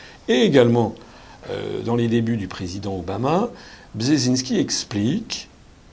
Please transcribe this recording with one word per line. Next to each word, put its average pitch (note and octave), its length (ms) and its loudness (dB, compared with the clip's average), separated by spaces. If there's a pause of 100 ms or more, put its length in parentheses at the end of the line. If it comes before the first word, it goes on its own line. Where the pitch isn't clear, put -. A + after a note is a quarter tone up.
(280)
et A#3+ 140 4
également, A#2+ 540 6 (540)
euh, G2+ 320 -6
dans A2+ 140 -2
les A#2 120 0
débuts A2+ 300 0
du F#2+ 100 -6
président F#2+ 480 -8
Obama, B2 540 -2 (460)
Brzezinski B2+ 640 0
explique, A#2 880 -4 (440)